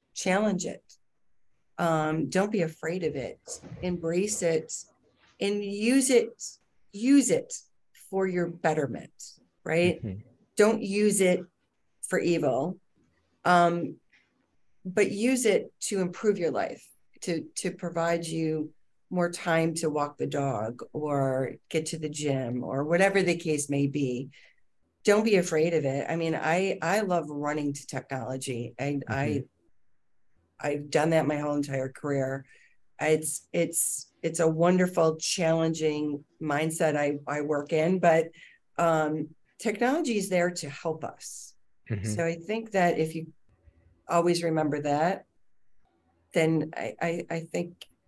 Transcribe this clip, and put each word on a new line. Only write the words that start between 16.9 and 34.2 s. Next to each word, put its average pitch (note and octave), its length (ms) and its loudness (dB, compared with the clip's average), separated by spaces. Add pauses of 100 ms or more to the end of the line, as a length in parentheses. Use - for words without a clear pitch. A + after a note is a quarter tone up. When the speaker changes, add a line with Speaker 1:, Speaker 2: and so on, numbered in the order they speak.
Speaker 1:
to, E3 220 -2 (120)
to F3+ 160 -4
provide E3+ 520 -2
you D#3+ 460 -2 (400)
more F3 220 0
time E3 440 2
to E3 140 -2
walk D3 280 -2
the C#3 100 -2
dog A#2+ 560 -2 (100)
or C3+ 600 0 (160)
get D#3+ 180 -2
to D#3+ 100 -8
the D#3 120 -4
gym C3+ 540 -2
or C3+ 200 -2
whatever F#3+ 400 4
the E3+ 120 2
case D3+ 320 -2
may C#3+ 200 2
be. C#3 420 -4 (760)
Don't G#3 220 4
be G#3+ 120 4
afraid E3+ 360 2
of D3+ 120 2
it. C3+ 220 -2
I E3 80 -4
mean, E3 200 -2
I, F3+ 480 0
I F#3 180 2
love F3 280 0
running D3 440 -2
to - 140 -14
technology. B2+ 920 -6
I, B2+ 40 -4
Speaker 2:
Mm-hmm. C#3+ 280 -4
Speaker 1:
I, C#3 320 -2 (1200)
I've D3 240 -4
done D#3 200 2
that D#3+ 180 2
my D3+ 100 0
whole D3 180 -2
entire C3+ 340 -2
career. C#3 560 -4 (560)
It's, D#3 500 0
it's, - 680 -2